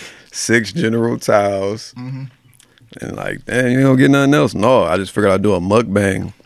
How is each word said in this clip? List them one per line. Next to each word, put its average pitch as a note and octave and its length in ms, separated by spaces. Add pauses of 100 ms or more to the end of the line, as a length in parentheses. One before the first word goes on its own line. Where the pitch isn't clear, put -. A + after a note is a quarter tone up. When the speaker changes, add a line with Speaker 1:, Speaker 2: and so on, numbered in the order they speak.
Speaker 1:
<laughs> - 300
six A2+ 400
General A#2 460
Tso's, G2+ 800
Speaker 2:
Mm-hmm. C3 280 (760)
Speaker 1:
and - 160
like, G1+ 280
"Damn, B2 260
you C3 120
don't C3+ 140
get C#3 140
nothing C#3 240
else?" D3 200
No, A2+ 300
I E2 120
just F#2+ 160
figured G2+ 180
I'd F#2+ 120
do G#2 120
a F2+ 60
mukbang G2 720 (140)